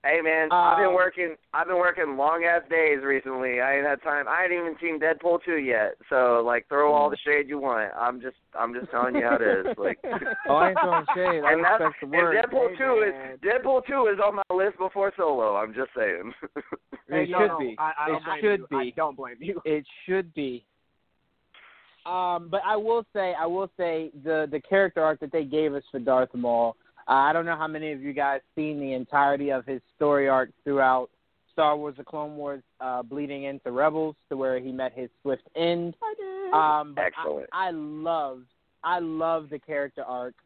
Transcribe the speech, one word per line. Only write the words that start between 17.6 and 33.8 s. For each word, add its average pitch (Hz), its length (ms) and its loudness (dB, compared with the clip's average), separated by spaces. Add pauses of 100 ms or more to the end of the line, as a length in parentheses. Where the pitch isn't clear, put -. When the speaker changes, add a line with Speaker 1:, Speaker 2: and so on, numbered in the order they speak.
Speaker 4:
I, 156 200 -2
I 151 80 -4
Speaker 3:
It 160 60 -2
Speaker 4:
don't 156 120 -4
blame 165 180 -6
Speaker 3:
should 202 180 2
Speaker 4:
you. - 100 -18
Speaker 3:
be. 143 60 -4
Speaker 4:
I 123 200 -4
don't 151 200 -2
blame 123 220 -14
you. 175 280 -8
Speaker 3:
It 151 180 -2 (220)
should 185 280 -4
be. 127 300 -8 (1400)
Speaker 2:
Um, 175 440 -2
but - 140 0
I 214 120 4
will 220 280 2 (100)
say, 185 240 0
I 160 80 -2
will 180 300 -2
say 160 340 -2 (140)
the, 156 260 2
the 151 100 -2
character 190 420 4
arc 156 180 2
that 147 120 -8
they 160 120 0
gave 147 300 0
us 143 160 -4
for 139 80 -6
Darth 127 360 2
Maul. 117 420 2 (320)
Uh, 131 40 6
I 139 200 6
don't 165 140 0
know 165 100 -2
how 156 100 -4
many 156 260 -6
of 135 100 -10
you 143 100 -8
guys 139 280 -2 (140)
seen 151 260 -4
the 135 120 -4
entirety 143 580 2
of 127 160 -2
his 135 140 -8 (160)
story 143 320 4
arc 131 220 4 (140)
throughout 131 440 2 (440)
Star 151 240 2
Wars: 147 220 -8
The 139 60 -14
Clone 151 320 -10
Wars, 143 260 -8 (180)
uh, 127 220 -6
bleeding 139 420 -8
into 139 260 -8
Rebels, 151 460 0 (140)